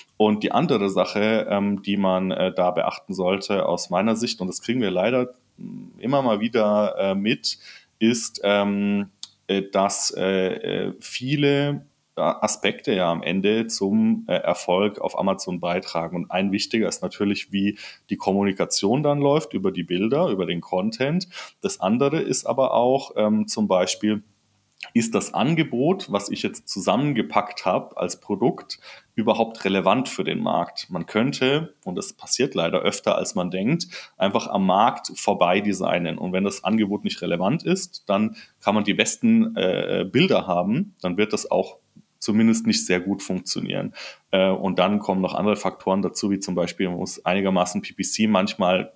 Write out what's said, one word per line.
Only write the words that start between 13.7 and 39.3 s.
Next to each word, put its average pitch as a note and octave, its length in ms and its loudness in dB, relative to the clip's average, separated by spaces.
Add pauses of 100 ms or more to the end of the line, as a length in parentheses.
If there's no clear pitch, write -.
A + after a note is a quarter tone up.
äh, F#2 60 2
Erfolg F#2 640 0
auf - 180 -4
Amazon F#2 400 -2
beitragen. F2 560 -4
Und F2 160 -4
ein F#2+ 220 0
wichtiger G#2+ 340 0
ist - 160 -4
natürlich, - 480 -2
wie G2 260 0 (320)
die G2 80 -4
Kommunikation G2+ 840 0
dann D3 160 2
läuft C#3+ 340 2
über F#2+ 200 -2
die F2 100 -6
Bilder, A2+ 460 0
über F#2+ 180 0
den E2+ 140 -2
Content. C3+ 640 -2 (340)
Das - 200 -4
andere C#3 400 2
ist - 260 -2
aber B2+ 260 2
auch, B2+ 440 2
ähm, G#2+ 320 2
zum G#2+ 180 0
Beispiel, G2 560 2 (680)
ist A#2 240 2
das - 180 -2
Angebot, D3 800 0
was G2+ 160 -2
ich - 140 -4
jetzt - 260 -6
zusammengepackt G#2+ 960 0
habe - 320 -2
als - 240 -4
Produkt, - 580 -4 (380)
überhaupt A2 480 0
relevant G2 440 2
für - 140 -6
den - 180 -2
Markt? E2+ 500 -4
Man E2+ 160 -6
könnte, C#3 680 0 (100)
und F3+ 120 -6
das - 160 -6
passiert - 420 -2
leider E2+ 280 0
öfter, G2+ 340 0
als - 180 -4
man F3+ 160 -2
denkt, F#3 380 -2 (280)
einfach F#3+ 300 0
am G2 200 0
Markt G2 500 2
vorbei F#2+ 440 2
designen. F2 560 -2
Und F2+ 160 -6
wenn F#2+ 120 0
das G2 180 -4
Angebot G2+ 400 0
nicht - 200 -6
relevant F2+ 420 0
ist, - 440 -4
dann - 280 0 (240)
kann G#2 160 0
man G#2 80 2
die G2 100 0
besten, A2+ 640 2